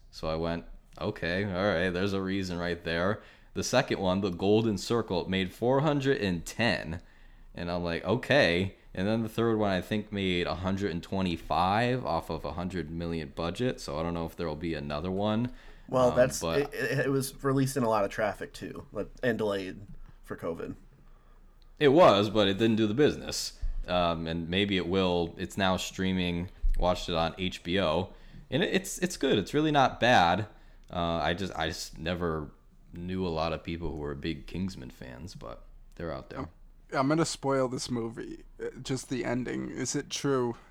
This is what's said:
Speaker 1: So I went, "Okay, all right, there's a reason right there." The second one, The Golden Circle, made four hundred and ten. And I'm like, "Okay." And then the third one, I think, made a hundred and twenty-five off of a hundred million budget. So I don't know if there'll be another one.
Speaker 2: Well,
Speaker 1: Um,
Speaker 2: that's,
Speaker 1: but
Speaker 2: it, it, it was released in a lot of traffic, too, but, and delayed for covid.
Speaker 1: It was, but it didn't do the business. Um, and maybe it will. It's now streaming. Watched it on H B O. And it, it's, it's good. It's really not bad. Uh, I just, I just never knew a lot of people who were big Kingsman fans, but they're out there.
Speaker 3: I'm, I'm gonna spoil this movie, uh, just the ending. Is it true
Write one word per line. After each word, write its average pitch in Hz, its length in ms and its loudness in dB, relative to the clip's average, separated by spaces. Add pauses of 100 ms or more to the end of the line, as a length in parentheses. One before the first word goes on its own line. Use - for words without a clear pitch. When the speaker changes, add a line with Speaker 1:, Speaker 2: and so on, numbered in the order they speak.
(120)
Speaker 1:
So - 180 -8
I 80 60 0
went, 85 280 -2 (360)
"Okay, 87 460 -2
all 101 60 -4
right, 92 380 0
there's 95 240 0
a 98 80 -2
reason 95 360 -2
right 87 260 -2
there." 87 380 0 (320)
The 95 100 -4
second 127 360 0
one, 92 220 2
The 101 80 0
Golden 101 480 2
Circle, 92 520 -2
made 92 220 0
four 131 300 2
hundred 143 400 2
and 90 240 0
ten. 87 560 -2 (540)
And 87 140 -6
I'm 87 140 -2
like, 82 220 -2
"Okay." 92 720 2 (180)
And 95 140 -2
then 113 160 0
the 110 60 -4
third 113 280 2
one, 107 140 2
I 90 100 2
think, 107 300 -4
made 92 360 0
a 78 80 -2
hundred 95 360 -2
and 82 120 -4
twenty-five 95 1000 0
off 80 240 -2
of 80 160 -4
a 71 80 -6
hundred 87 380 -6
million 82 440 -6
budget. 87 460 -4
So 71 180 -6
I 80 40 -2
don't 85 100 -2
know 82 120 -4
if 80 120 -10
there'll 80 180 -4
be 80 180 -4
another 76 380 -4
one. 107 400 0 (360)
Speaker 2:
Well, 127 240 4
Speaker 1:
Um, - 40 -6
Speaker 2:
that's, 131 240 4
Speaker 1:
but 82 200 0
Speaker 2:
it, 143 140 -2
it, 127 340 -2
it - 20 0
was 135 340 -2
released 135 320 2
in 131 80 0
a 113 60 2
lot 107 160 4
of 98 60 -4
traffic, 101 420 -4
too, 87 400 -10
but, 101 160 -6 (140)
and 117 140 2
delayed 98 380 -2 (480)
for - 140 -10
covid. 85 380 -6 (1040)
Speaker 1:
It 147 100 8
was, 120 400 10
but 101 180 6
it 98 100 4
didn't 113 200 6
do 110 100 4
the 104 60 0
business. 85 600 2 (360)
Um, 85 360 2
and 82 240 -4
maybe 98 280 2
it 85 100 0
will. 87 500 2
It's - 200 -8
now 95 180 2
streaming. 90 760 -2 (280)
Watched 90 320 2
it 87 60 -2
on 80 220 0
H 92 260 -4
B 90 180 0
O. 87 280 2 (400)
And 139 140 0
it, - 100 0
it's, - 260 -4
it's 185 180 -2
good. 254 200 2
It's - 160 -2
really 156 180 2
not 139 280 4
bad. 101 460 6 (440)
Uh, 85 320 -2
I 80 120 2
just, 92 240 -4
I 80 100 0
just - 300 -8
never 80 540 -2 (420)
knew 90 340 -4
a - 20 -2
lot 80 220 0
of 76 100 -4
people 82 280 -6
who 73 80 -6
were 71 180 -6
big 71 320 -6
Kingsman 82 440 -8
fans, 64 440 -16
but 58 280 -14 (320)
they're 82 180 -8
out 67 160 -10
there. 135 100 -12
Speaker 3:
I'm, 131 80 -8 (460)
I'm 135 160 2
gonna 160 160 2
spoil 135 420 0
this 123 240 -6
movie, 117 520 -6 (200)
uh, 117 40 -6 (140)
just 127 280 -4
the 120 160 -2
ending. 123 460 -2
Is 127 240 -4
it 143 140 -4
true 127 460 0 (160)